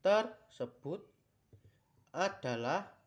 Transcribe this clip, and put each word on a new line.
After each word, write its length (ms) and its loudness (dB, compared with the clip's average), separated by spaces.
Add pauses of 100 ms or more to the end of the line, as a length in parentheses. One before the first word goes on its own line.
tersebut 1040 -2 (1120)
adalah 720 -2 (180)